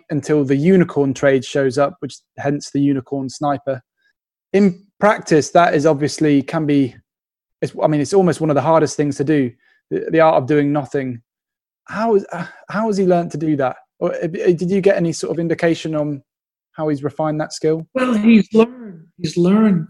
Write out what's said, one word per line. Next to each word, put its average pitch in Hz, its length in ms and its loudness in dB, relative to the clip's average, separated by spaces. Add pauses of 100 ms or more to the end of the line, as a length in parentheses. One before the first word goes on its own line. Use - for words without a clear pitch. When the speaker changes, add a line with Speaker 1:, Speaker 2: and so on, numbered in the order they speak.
(100)
Speaker 1:
until 151 340 0
the 135 120 0
unicorn 151 560 2
trade 135 320 2
shows 135 320 -2
up, 143 220 0
which, - 180 -12 (220)
hence 143 320 -4
the 139 100 -2
unicorn 139 480 -2
sniper. 135 540 -6 (720)
In 190 340 2 (140)
practice, 185 500 2
that 175 240 4
is 147 100 0
obviously 147 580 2
can 156 220 -4
be, 143 300 0 (640)
it's, - 220 -6
I - 40 2
mean, 151 140 0
it's 143 140 -4
almost 180 260 2
one 160 100 -2
of 143 40 2
the 139 80 0
hardest 156 340 2
things 147 200 -2
to 143 80 -4
do, 135 280 0 (380)
the, - 200 -6
the 160 100 2
art 160 160 4
of 139 100 0
doing 143 260 0
nothing. 131 500 -6 (640)
How 220 280 -2
is, 196 180 2
uh, 175 140 -10 (240)
how 208 160 -4
has 208 100 -2
he 196 80 0
learned 170 280 0
to 156 60 -8
do 156 180 -2
that? 131 200 -2 (220)
Or, 175 160 -4
uh, - 140 -6
did 175 420 0
you 196 100 0
get 196 160 4
any 170 160 -2
sort - 200 -6
of 156 80 -4
indication 165 540 -2
on 147 280 -6 (500)
how 156 160 -6
he's 143 140 -4
refined 156 380 -4
that - 120 -8
skill? 160 420 -4
Speaker 2:
Well, 254 200 0
he's 214 400 4
learned, 226 540 -2 (100)
he's 170 180 -6
learned 185 540 2